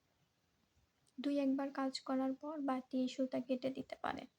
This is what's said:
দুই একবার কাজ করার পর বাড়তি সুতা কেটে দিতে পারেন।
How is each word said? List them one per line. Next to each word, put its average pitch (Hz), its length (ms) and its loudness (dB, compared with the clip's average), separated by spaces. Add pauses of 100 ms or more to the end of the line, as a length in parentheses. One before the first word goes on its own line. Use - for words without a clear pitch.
(1200)
দুই 285 200 2
একবার 277 320 2
কাজ 269 280 -2
করার 262 340 2
পর 294 280 -6
বাড়তি 262 460 0
সুতা 262 320 0
কেটে 262 300 0
দিতে 262 260 -6
পারেন। - 320 -4 (120)